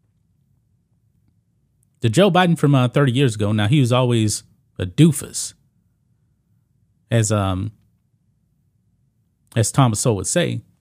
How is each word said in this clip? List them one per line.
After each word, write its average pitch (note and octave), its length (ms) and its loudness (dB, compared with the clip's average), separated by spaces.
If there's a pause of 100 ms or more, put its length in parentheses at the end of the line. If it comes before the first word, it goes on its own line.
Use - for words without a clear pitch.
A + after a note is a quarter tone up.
(2000)
The A#2+ 80 -2
Joe F3+ 240 2
Biden F3+ 260 2
from, C#3+ 160 2
uh, B2 140 2
thirty C#3 240 0
years B2 240 0
ago, G#2+ 160 -2
now G#2 160 0
he D#3 100 2
was B2 140 2
always A#2+ 500 0 (380)
a F#2 40 -4
doofus. - 680 0 (1600)
As, A2+ 180 0
um, G2 400 -4 (1800)
as A2+ 160 -2
Thomas A#2+ 300 0
Sowell A#2 160 -2
would F#2 100 -8
say. B2 360 -4 (180)